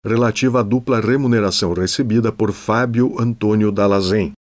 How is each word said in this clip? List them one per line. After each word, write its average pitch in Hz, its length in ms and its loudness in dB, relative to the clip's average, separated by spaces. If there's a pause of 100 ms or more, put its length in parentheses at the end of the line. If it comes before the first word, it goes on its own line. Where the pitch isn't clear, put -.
relativa 117 540 0
à 117 60 2
dupla 123 360 0
remuneração 110 720 0
recebida 110 600 0
por 104 200 -2
Fábio 120 680 -2
Antônio 107 500 0
Dalazen. 101 600 0 (180)